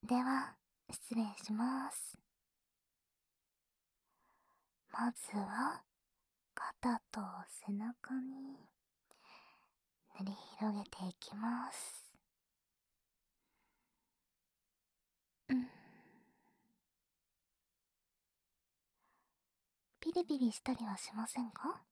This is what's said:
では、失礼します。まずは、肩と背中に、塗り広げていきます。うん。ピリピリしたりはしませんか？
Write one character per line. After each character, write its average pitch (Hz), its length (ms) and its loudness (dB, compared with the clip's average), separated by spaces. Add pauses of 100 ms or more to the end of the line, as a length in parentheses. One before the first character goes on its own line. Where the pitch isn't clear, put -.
で 240 80 6
は、 262 400 4 (340)
失 - 260 -4
礼 214 280 2
し - 80 -2
ま 262 400 2
す。 - 260 -4 (2750)
ま 240 220 2
ず - 240 -6
は、 208 480 0 (720)
肩 - 460 2 (100)
と - 80 -4 (460)
背 202 80 0
中 240 480 -2
に、 269 480 -8 (1500)
塗 190 80 -2
り 202 60 0 (260)
広 214 200 2
げ 202 80 -4
て - 200 -6
い 180 100 -2
き - 200 -10
ま 240 380 0
す。 - 420 -8 (3250)
う 262 60 6
ん。 254 140 2 (4000)
ピ 330 140 0
リ 359 100 6
ピ 294 160 4
リ 240 140 8
し - 100 -8
た 262 100 2
り 226 120 -2
は 202 120 -2
し - 160 -8
ま 220 140 0
せ - 140 -2
ん 226 100 -2
か？ - 400 -4